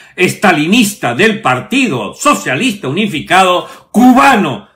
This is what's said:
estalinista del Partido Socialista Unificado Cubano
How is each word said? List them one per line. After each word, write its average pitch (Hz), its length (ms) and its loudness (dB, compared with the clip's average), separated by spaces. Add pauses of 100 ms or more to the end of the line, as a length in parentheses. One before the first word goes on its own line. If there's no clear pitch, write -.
(160)
estalinista 180 1000 0
del 208 260 0
Partido 127 720 -2
Socialista 202 760 -2
Unificado 175 800 -2 (240)
Cubano 233 840 2